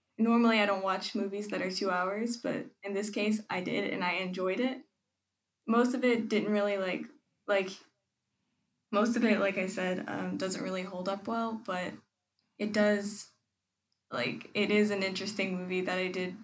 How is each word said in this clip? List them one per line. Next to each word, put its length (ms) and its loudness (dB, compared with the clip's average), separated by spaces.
normally 420 6
I 60 6
don't 180 2
watch 320 -2
movies 340 -2
that 120 -2
are 100 -2
two 180 -2
hours, 460 0
but 300 -4
in 100 -6
this 160 -2
case 300 0
I 120 -4
did, 320 -2
and 100 -2
I 120 0
enjoyed 440 -2
it. 200 0
Most 260 4
of 100 -2
it 240 4
didn't 240 2
really, 280 2
like, 240 -2
like, 220 2
most 240 2
of 80 0
it, 160 4
like 180 0
I 100 -2
said, 400 -2
um, 300 -4
doesn't 260 -4
really 200 -4
hold 260 -8
up 180 -6
well, 380 -2
but 280 -4
it 160 -4
does, 540 2
like, 420 -4
it 180 0
is 200 6
an 120 0
interesting 540 -2
movie 240 -2
that 160 -2
I 100 0
did, 360 -4